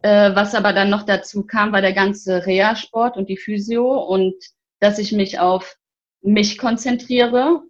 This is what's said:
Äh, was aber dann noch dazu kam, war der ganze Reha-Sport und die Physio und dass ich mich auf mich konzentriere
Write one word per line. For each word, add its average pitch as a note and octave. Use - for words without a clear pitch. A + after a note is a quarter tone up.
Äh, G3+
was G#3
aber G3+
dann G3
noch G#3
dazu G3+
kam, G#3+
war G3
der F#3+
ganze F#3+
Reha-Sport A3
und F#3+
die F#3+
Physio A#3
und F#3+
dass G#3
ich G#3
mich G3
auf F#3
mich G#3
konzentriere B3